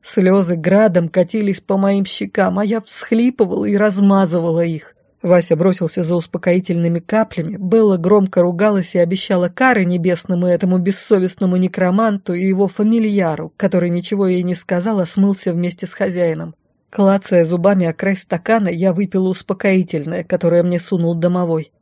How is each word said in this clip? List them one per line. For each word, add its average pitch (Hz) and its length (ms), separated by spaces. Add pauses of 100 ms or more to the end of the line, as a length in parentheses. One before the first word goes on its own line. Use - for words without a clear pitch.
Слёзы 185 540
градом 180 540
катились 190 520
по 196 160
моим 196 280
щекам, 190 520
а 208 80
я 220 160
всхлипывала 220 840
и 202 100
размазывала 185 880
их. 160 300 (260)
Вася 175 340
бросился 180 480
за 170 120
успокоительными 170 840
каплями, 185 580
Белла 202 400
громко 190 440
ругалась 180 540
и 180 40
обещала 180 500
кары 233 360
небесным 175 600
и - 20
этому 180 280
бессовестному 185 800
некроманту 190 760
и 180 120
его 190 220
фамильяру, 202 920
который 180 320
ничего 185 380
ей 180 160
не 180 120
сказал, 190 440
а 175 60
смылся 196 480
вместе 175 320
с - 80
хозяином. 170 600 (340)
Клацая 190 560
зубами 180 400
о 160 80
край 196 220
стакана, 190 540
я 175 220
выпила 190 360
успокоительное, 180 960
которое 175 400
мне 175 160
сунул 170 360
домовой. 170 560 (100)